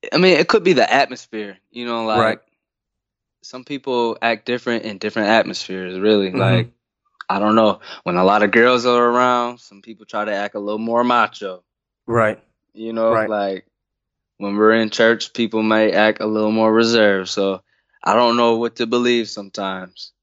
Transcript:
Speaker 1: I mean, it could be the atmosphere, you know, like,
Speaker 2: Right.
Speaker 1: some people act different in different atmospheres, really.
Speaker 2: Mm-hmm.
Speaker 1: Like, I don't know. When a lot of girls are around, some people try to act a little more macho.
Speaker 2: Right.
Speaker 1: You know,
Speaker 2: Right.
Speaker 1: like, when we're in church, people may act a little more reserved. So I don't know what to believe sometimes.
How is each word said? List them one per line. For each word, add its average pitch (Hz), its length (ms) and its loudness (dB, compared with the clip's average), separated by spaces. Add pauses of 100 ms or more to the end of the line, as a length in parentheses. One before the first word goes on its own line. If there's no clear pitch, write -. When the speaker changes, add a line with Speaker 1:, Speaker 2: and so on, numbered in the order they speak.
(120)
Speaker 1:
I - 60 0
mean, 180 200 6
it 180 100 2
could 214 160 2
be 180 100 4
the 123 180 4
atmosphere, 110 640 -4 (140)
you 120 140 -12
know, 117 200 -4
like, 110 140 0
Speaker 2:
Right. 110 200 0 (1040)
Speaker 1:
some 127 200 -18
people 123 580 -4
act 113 240 -2
different 120 400 -4
in 104 120 -10
different 104 320 -2
atmospheres, 92 720 -2
really. 101 300 2
Speaker 2:
Mm-hmm. 92 100 -6
Speaker 1:
Like, 117 320 0 (580)
I 95 100 -2
don't 107 160 2
know. - 240 2 (240)
When 87 140 -2
a 90 60 2
lot 101 200 4
of 101 80 0
girls 120 340 4
are 120 180 2
around, 123 560 0
some 101 220 -20
people 107 240 -20
try 107 200 -6
to 107 80 -6
act 101 220 -6
a 107 40 -8
little 104 200 -6
more 117 240 0
macho. 104 600 -2 (420)
Speaker 2:
Right. 110 340 0 (340)
Speaker 1:
You 113 200 -12
know, 113 180 0
Speaker 2:
Right. 110 180 0
Speaker 1:
like, 98 360 -4 (720)
when 101 200 -6
we're 107 160 6
in 113 160 0
church, 113 440 0
people 110 300 -4
may 110 280 2
act 107 300 2
a 110 60 -6
little 107 240 -2
more 110 200 2
reserved. 110 580 2
So 98 320 -4 (420)
I 101 120 0
don't 120 220 2
know 117 200 2
what 117 200 -4
to 120 80 -2
believe 120 440 0
sometimes. 95 840 -12 (120)